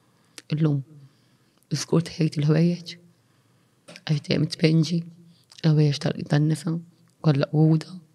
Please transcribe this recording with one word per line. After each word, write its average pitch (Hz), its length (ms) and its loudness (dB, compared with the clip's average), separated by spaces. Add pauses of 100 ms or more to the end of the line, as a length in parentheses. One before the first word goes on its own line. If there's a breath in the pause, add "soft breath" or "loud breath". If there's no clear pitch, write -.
(540 soft breath)
Illum, 147 260 0 (920 soft breath)
żgur 165 320 0
tħejt 156 340 -4
il-ħwejjeġ. 160 560 0 (1080)
Għax 151 200 -2
dejjem 160 280 0
tpenġi 160 460 2 (600 soft breath)
l-ħwejjeġ 151 420 2
tal-, - 260 -4
tan-nisa. 151 460 0 (480)
Kollha 147 260 2
quda. 156 480 2 (160)